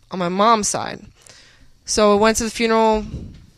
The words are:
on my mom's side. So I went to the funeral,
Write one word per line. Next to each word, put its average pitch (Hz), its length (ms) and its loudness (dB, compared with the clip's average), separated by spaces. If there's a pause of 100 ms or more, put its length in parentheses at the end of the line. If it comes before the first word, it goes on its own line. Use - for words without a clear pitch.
(100)
on 180 80 -8
my 175 100 -4
mom's 208 400 2
side. - 320 -8 (880)
So 208 260 2
I 202 40 4
went 220 220 2
to 233 60 -2
the 214 60 -6
funeral, 226 540 0 (540)